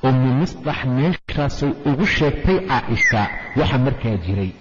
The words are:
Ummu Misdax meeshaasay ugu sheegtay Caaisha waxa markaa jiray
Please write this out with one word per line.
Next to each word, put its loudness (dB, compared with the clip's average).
Ummu 4
Misdax -2
meeshaasay 0
ugu 2
sheegtay 2
Caaisha 0
waxa 2
markaa 0
jiray -2